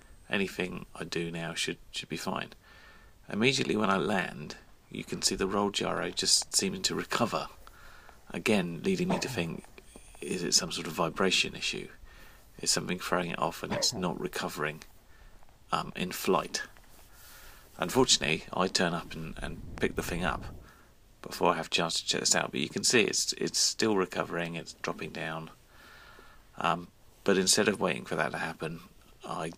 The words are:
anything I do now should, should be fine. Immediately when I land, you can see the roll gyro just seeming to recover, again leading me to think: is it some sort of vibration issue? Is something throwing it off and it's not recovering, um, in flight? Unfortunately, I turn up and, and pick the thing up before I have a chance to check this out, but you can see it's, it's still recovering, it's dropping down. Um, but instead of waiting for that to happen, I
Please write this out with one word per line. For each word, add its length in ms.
anything 640
I 80
do 260
now 240
should, 240
should 180
be 80
fine. 320
Immediately 440
when 160
I 60
land, 580
you 140
can 180
see 140
the 100
roll 240
gyro 400
just 460
seeming 280
to 120
recover, 520
again 520
leading 260
me 100
to 100
think: 340
is 220
it 120
some 160
sort 160
of 60
vibration 640
issue? 320
Is 120
something 260
throwing 320
it 100
off 220
and 100
it's 220
not 260
recovering, 600
um, 240
in 160
flight? 520
Unfortunately, 680
I 140
turn 260
up 200
and, 280
and 200
pick 180
the 80
thing 200
up 200
before 280
I 40
have 120
a 20
chance 260
to 100
check 140
this 160
out, 160
but 80
you 100
can 140
see 180
it's, 320
it's 240
still 380
recovering, 580
it's 200
dropping 380
down. 380
Um, 300
but 160
instead 280
of 120
waiting 260
for 100
that 180
to 40
happen, 440
I 320